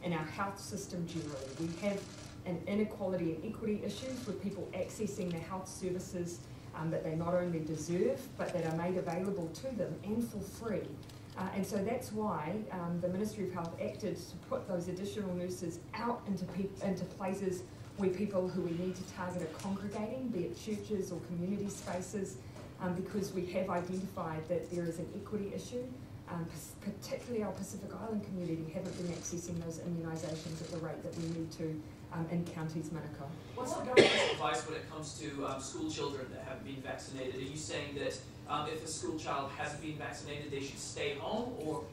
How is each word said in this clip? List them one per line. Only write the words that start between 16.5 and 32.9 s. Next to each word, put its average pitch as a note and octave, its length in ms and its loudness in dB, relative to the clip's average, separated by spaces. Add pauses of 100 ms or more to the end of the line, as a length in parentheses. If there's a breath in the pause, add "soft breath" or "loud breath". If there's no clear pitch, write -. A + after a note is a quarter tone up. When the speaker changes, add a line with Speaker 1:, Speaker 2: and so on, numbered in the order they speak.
Speaker 1:
into F3 220 2
places F#3+ 560 0 (360 loud breath)
where G3 120 6
people F#3 380 4
who F3+ 140 2
we E3 100 2
need F3+ 240 2
to - 80 -6 (100)
target F3 300 0
are D#3 180 -2
congregating, G#3+ 680 0
be F3+ 160 2
it - 140 -4
churches G3+ 520 0
or E3 160 -2
community G3 420 0
spaces, F#3+ 680 -2 (440 loud breath)
um, F3+ 140 2
because F#3+ 380 0
we F3 140 2
have F#3 220 2
identified F3 800 0
that E3+ 240 2
there F3 140 2
is D#3+ 120 0
an E3+ 180 -2
equity G3+ 400 -2
issue. B3 280 -2 (460 loud breath)
Um, E3+ 160 -2
pers-, - 360 -8
particularly A#3+ 640 -2
our F#3+ 80 0
Pacific F#3+ 400 -6 (120)
Island A3 220 0
community E3 480 0
haven't F3+ 240 -2
been F3 160 0
accessing E3+ 500 -2
those E3 160 -4
immunisations D#3+ 840 -2
at D#3+ 100 -4
the E3+ 60 -2
rate D#3+ 260 -2
that - 140 -4
we E3 220 0
need D#3+ 120 -2
to, D#3 280 -2 (340 loud breath)
um, E3 180 0
in E3+ 140 2
Counties D#3+ 440 -2
Manukau. D3+ 380 -4 (260)